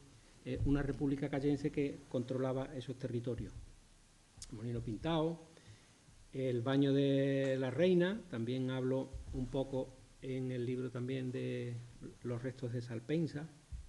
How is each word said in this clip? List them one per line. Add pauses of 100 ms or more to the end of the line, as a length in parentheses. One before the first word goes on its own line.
(460)
eh,
una
república
cayense
que
controlaba
esos
territorios. (1000)
Molino
Pintado, (840)
el
Baño
de
la
Reina,
también
hablo (240)
un
poco (280)
en
el
libro
también
de (480)
los
restos
de
Salpensa, (400)